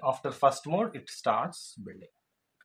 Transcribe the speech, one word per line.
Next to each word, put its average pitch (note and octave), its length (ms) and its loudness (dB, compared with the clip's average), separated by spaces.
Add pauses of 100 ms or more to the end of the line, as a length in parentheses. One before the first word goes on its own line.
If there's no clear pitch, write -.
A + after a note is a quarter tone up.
after C3 280 0
first C3+ 340 4
mode, G3 300 0
it - 140 -14
starts - 720 -2
building. F#2 240 -16 (580)